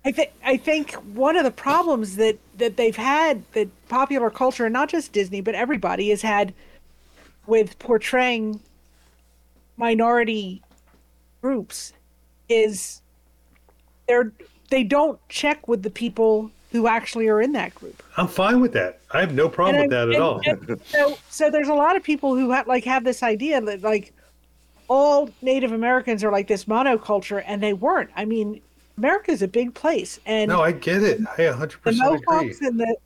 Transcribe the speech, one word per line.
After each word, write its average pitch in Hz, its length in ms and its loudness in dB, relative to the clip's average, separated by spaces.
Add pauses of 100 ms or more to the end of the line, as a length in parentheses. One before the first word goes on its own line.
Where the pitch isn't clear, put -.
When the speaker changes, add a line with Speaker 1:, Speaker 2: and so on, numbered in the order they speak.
Speaker 1:
I 269 60 -2
thi-, 277 160 0 (160)
I 269 140 0
think 302 380 -2
one 262 420 -2
of 302 80 2
the 233 60 0
problems 269 640 -2
that, 220 200 2 (200)
that 226 180 -2
they've 226 200 0
had, 269 480 0 (100)
that 208 160 -2 (180)
popular 254 420 0
culture, 254 360 -2
and 226 80 -2
not 285 160 0
just - 240 -6
Disney, 196 260 -2
but 196 160 -4
everybody 202 540 -2
has 208 120 0
had 208 320 0 (960)
with 220 320 2
portraying 226 800 0 (1200)
minority 226 840 0 (800)
groups - 520 -6 (560)
is 214 520 0 (1080)
they're, 240 240 2 (360)
they 262 140 2
don't 285 360 2 (100)
check 294 400 -2
with 208 140 0
the 208 60 -6
people 220 600 0 (220)
who 233 140 0
actually 226 400 -2
are 214 140 4
in 269 120 0
that 180 220 -4
group. - 260 -20 (160)
Speaker 2:
I'm 180 100 0
fine 220 320 2
with 240 140 2
that. 90 260 -2 (120)
I 151 100 0
have 165 120 -2
no 143 140 2
problem 196 360 2
Speaker 1:
And 139 80 0
Speaker 2:
with 127 60 2
Speaker 1:
I, 120 80 2
Speaker 2:
that 117 40 0
at 117 60 2
Speaker 1:
and, 330 80 2
Speaker 2:
all. 101 220 0
Speaker 1:
and - 400 -4
so, 294 320 0 (120)
so 302 220 2
there's 302 160 2
a 302 60 2
lot 302 220 4
of 370 80 -2
people 277 320 0
who 254 160 2
ha-, 254 160 0
like, 254 180 2
have 254 180 0
this 247 200 -2
idea 247 380 0
that, 202 220 -6
like, 214 280 0 (760)
all 285 420 4 (140)
Native 254 280 0
Americans 233 520 0
are, 214 80 2
like, 202 160 0
this 196 180 -2
monoculture, 214 800 0
and 202 160 -6
they 214 120 0
weren't. 269 420 -2
I 202 100 -6
mean, 214 340 -4 (380)
America's 285 460 0
a 185 40 -2
big 240 280 -2
place, 294 500 -4
and 214 240 0
Speaker 2:
No, 175 120 2
I 165 100 2
get 180 320 -2
it. 220 180 2 (160)
I 165 60 2
a 151 100 2
hundred 147 300 -8
Speaker 1:
the 226 80 0
Speaker 2:
percent 254 240 2
agree. - 120 -6
Speaker 1:
Mohawks 165 340 -2
and 247 180 -2
the 226 160 0 (100)